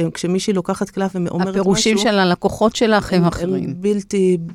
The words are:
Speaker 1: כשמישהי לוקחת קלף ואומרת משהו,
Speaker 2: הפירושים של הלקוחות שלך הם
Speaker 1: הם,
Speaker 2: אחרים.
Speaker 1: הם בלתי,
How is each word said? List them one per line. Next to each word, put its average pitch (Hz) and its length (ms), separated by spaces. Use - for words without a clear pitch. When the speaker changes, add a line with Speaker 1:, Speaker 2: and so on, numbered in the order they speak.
Speaker 1:
כשמישהי 185 400
לוקחת 190 360
קלף 190 260
ואומרת 180 320
משהו, - 20
Speaker 2:
הפירושים 196 480
של 208 220
הלקוחות 185 560
שלך 208 380
הם 175 80
Speaker 1:
הם, 170 60
Speaker 2:
אחרים. 175 360
Speaker 1:
הם 147 140
בלתי, 196 600